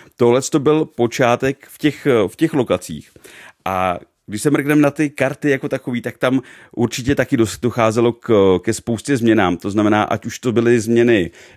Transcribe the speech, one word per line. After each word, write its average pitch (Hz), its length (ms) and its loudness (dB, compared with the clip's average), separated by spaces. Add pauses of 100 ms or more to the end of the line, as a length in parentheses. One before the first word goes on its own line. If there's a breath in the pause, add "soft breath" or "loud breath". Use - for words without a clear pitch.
(160 loud breath)
tohle 120 260 2
to - 180 -2
byl 151 260 0
počátek 123 840 -2
v - 80 -20
těch, 147 300 -2 (200)
v - 80 -18
těch 160 180 -2
lokacích. 92 560 -4 (560 loud breath)
A 92 340 -2 (280)
když 104 140 -8
se 147 100 0
mrkneme 147 300 2
na 143 100 2
ty 151 180 -4
karty 139 400 -4
jako 135 200 -2
takový, 127 320 -6
tak 117 160 -10
tam 131 240 0 (340 loud breath)
určitě 120 400 -2
taky 135 220 -2
dos-, 113 240 0
docházelo 117 520 0
k, 95 500 2
ke 113 100 -2
spoustě 120 440 -4
změnám. 110 400 2
To 101 140 -8
znamená, 104 320 2
ať - 220 -4
už - 140 -12
to 127 120 -4
byly 117 280 2
změny 117 520 2 (240 loud breath)